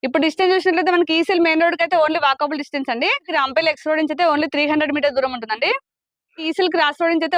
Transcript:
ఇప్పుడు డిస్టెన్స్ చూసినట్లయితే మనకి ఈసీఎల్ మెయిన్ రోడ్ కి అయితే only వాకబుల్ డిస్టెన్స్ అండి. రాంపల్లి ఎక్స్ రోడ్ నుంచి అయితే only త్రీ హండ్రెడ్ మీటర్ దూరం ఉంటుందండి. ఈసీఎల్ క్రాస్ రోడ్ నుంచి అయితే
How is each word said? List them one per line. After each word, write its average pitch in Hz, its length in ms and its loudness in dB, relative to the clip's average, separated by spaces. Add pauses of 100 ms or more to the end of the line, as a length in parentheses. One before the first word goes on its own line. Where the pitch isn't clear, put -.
ఇప్పుడు 277 200 0
డిస్టెన్స్ 370 280 2
చూసినట్లయితే 359 420 2
మనకి 339 200 2
ఈసీఎల్ 339 320 2
మెయిన్ 320 160 2
రోడ్ 339 140 0
కి 339 80 2
అయితే 349 180 2
only 311 220 0
వాకబుల్ 285 360 -2
డిస్టెన్స్ 277 320 -6
అండి. 302 160 0 (280)
రాంపల్లి 277 340 0
ఎక్స్ - 160 -10
రోడ్ 311 140 0
నుంచి 302 120 -4
అయితే 349 200 0
only 302 200 -2
త్రీ 294 160 0
హండ్రెడ్ 302 260 0
మీటర్ 285 200 0
దూరం 262 200 -2
ఉంటుందండి. 226 340 -4 (720)
ఈసీఎల్ 349 280 0
క్రాస్ 302 280 0
రోడ్ 330 120 0
నుంచి 330 140 0
అయితే 349 100 0